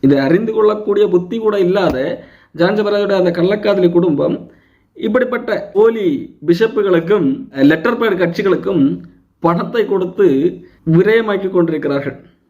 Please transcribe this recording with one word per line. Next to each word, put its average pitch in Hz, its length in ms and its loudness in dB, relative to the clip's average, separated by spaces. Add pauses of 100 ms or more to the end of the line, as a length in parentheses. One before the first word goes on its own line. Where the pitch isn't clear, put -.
இதை 139 180 4
அறிந்து 202 340 0
கொள்ளக்கூடிய 208 560 0
புத்தி 180 300 -2
கூட 214 200 -2
இல்லாத 170 640 -2 (280)
ஜான் 180 220 0
ஜெபராஜுடைய 202 420 0
அந்த 180 140 2
கள்ளக்காதலி 185 600 0
குடும்பம் 170 600 0 (440)
இப்படிப்பட்ட 226 800 -2
போலி 208 640 0 (100)
பிஷப்புகளுக்கும் 180 1040 0
லெட்டர் 160 480 2
பேட் 208 220 0
கட்சிகளுக்கும் 175 800 0 (360)
பணத்தை 175 480 -2
கொடுத்து 180 720 0 (260)
விரயமாக்கி 196 640 2
கொண்டிருக்கிறார்கள். 151 800 -2 (200)